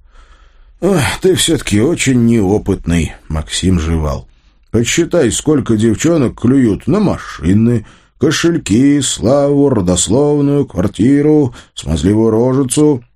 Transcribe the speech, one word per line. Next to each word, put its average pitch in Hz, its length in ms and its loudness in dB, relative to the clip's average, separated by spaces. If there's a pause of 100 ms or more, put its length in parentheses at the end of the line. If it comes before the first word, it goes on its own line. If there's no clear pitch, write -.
(800)
«Ох, 175 200 2 (200)
ты 185 140 2
все-таки 123 460 -2
очень 131 460 0
неопытный», — 95 880 0 (140)
Максим 82 520 -2
жевал. 80 480 -4 (420)
«Подсчитай, 123 640 0
сколько 127 440 0
девчонок 117 640 0
клюют 117 460 2
на 196 140 0
машины, 113 840 0 (340)
кошельки, 143 840 0
славу, 143 680 0
родословную, 143 960 0
квартиру, 139 880 0 (200)
смазливую 101 560 -2
рожицу». 127 720 0 (140)